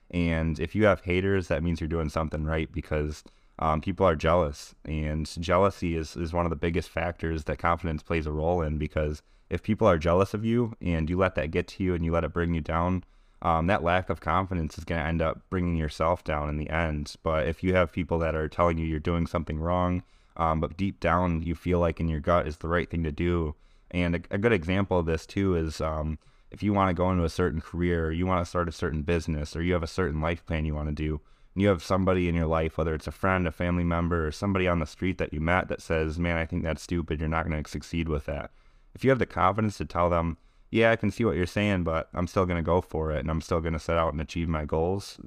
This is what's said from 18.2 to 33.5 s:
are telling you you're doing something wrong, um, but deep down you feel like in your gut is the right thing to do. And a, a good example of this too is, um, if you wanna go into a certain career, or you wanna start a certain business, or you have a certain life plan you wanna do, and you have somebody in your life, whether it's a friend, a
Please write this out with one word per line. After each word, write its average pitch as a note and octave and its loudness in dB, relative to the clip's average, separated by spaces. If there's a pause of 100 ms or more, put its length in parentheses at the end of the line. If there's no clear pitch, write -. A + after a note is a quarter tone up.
are D#2 -2
telling F2 2
you D#2+ -2
you're D#2 -2
doing E2+ 0
something D#2+ -4
wrong, F2+ 0 (340)
um, D#2+ 0
but D#2+ -4
deep F#2+ -4
down E2+ 2
you E2 -4
feel F2+ 0
like E2+ 0
in E2+ 0
your D#2 -2
gut E2+ 2
is D2+ -8
the D#2+ -8
right E2+ 0
thing E2+ -2
to D2+ -2
do. E2+ 0 (360)
And F2 0
a, E2+ -4 (100)
a G2+ -2
good A2+ 4
example F#2 2
of E2 0
this D#2+ -2
too G2 0
is, D#2+ -2
um, D#2 -4 (320)
if - -16
you G#2 2
wanna F#2+ 2
go F2+ 2
into F2+ 2
a D#2+ 2
certain D#2+ 0
career, E2+ 0
or D#2+ -2
you F2 0
wanna F2+ 2
start F2 -2
a - -6
certain D2+ -2
business, D#2+ -2
or E2+ -2
you F2+ 2
have E2 0
a D#2+ -4
certain D#2 -2
life E2 -2
plan D#2+ -2
you D#2 -2
wanna D2+ -4
do, D#2 -2 (360)
and F#2+ 2
you G2+ 6
have F2+ 2
somebody F#2 2
in E2 2
your E2 2
life, D#2+ 0
whether D#2+ 0
it's D#2 -6
a D#2 -6
friend, F#2 0
a D#2 0